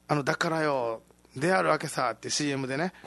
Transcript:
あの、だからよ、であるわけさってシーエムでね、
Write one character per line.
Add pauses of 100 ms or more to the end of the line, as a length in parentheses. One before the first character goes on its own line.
あ
の、
だ
か
ら
よ、 (340)
で
あ
る
わ
け
さ
っ
て
シ
ー
エ
ム
で
ね、 (140)